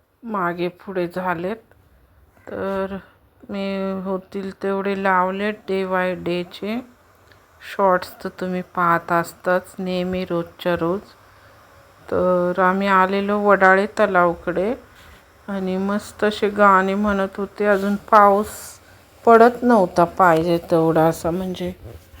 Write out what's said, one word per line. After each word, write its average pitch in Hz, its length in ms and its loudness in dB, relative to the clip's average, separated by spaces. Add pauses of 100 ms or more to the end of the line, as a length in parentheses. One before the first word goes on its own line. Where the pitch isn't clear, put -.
(240)
मागे 180 440 -4
पुढे 180 400 -6
झालेत. 180 480 -6 (920)
तर 196 500 -6 (520)
मी 196 420 -6 (100)
होतील 190 600 -8
तेवढे 196 400 -4
लावले 190 480 0
day 190 400 -4
by 185 320 -2
डेचे 175 560 -6 (840)
शॉर्ट्स, 185 500 0 (120)
तर 190 60 -8
तुम्ही 185 320 -6
पाहत 170 500 0
असताच 180 680 -2
नेहमी 185 460 -4
रोजच्या 170 500 -4
रोज. 170 260 -2 (1080)
तर 180 480 0
आम्ही 190 280 2
आलेलो 196 520 0
वडाळे 196 480 4
तलावकडे 180 880 0 (720)
आणि 190 300 -4
मस्त 202 460 -4
असे 208 260 -2
गाणे 196 440 4
म्हणत 196 440 -2
होते. 202 280 -6
अजून 202 300 0
पाऊस 202 520 4 (760)
पडत 233 380 6
नव्हता 190 400 4
पाहिजे 170 540 2
तेवढा, 160 480 2
असा 165 260 -2
म्हणजे 185 420 -8 (460)